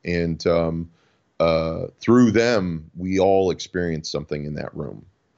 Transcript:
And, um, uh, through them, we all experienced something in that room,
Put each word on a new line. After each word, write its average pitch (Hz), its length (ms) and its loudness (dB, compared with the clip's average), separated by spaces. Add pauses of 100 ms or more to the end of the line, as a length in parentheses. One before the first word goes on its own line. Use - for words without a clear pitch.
And, 85 420 -2
um, 82 420 0 (500)
uh, 82 480 0 (120)
through 117 320 6
them, 95 640 0
we 92 220 -2
all 95 320 4
experienced 82 600 -6
something 73 340 -8
in 73 100 -8
that - 200 -10
room, - 300 -12 (320)